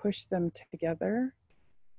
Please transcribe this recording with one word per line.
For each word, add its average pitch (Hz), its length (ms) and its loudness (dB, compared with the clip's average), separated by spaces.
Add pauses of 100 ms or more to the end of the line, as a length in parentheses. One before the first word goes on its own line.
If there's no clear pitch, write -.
push 202 220 0
them 175 280 0 (200)
together. 185 600 0 (640)